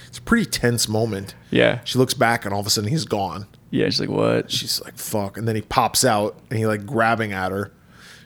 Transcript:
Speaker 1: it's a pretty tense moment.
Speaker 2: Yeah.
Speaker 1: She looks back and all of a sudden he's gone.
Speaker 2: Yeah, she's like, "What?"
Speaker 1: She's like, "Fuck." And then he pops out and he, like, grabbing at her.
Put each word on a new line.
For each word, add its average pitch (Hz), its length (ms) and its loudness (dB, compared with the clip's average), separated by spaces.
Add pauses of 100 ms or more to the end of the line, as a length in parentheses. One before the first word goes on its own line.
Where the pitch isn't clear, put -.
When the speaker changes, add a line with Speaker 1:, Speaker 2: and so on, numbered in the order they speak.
Speaker 1:
it's - 100 -18
a - 60 -16
pretty 226 260 2
tense 120 400 0
moment. 107 460 -2 (160)
Speaker 2:
Yeah. 117 320 4
Speaker 1:
She - 160 -2
looks 131 160 2
back 117 280 2
and 101 80 -4
all 101 80 -2
of 101 60 -6
a 107 60 -2
sudden 104 180 0
he's 151 160 0
gone. 98 400 -4 (240)
Speaker 2:
Yeah, 110 160 2
she's 131 140 0
like, 104 100 -2
"What?" 113 400 2
Speaker 1:
She's - 320 -4
like, - 160 -16
"Fuck." 98 400 -4
And 113 100 -2
then 113 80 0
he 107 60 -2
pops - 420 0
out 107 360 2 (100)
and 120 80 -4
he, 110 80 0
like, 107 220 0
grabbing 113 460 2
at 95 180 -2
her. 101 200 -4 (540)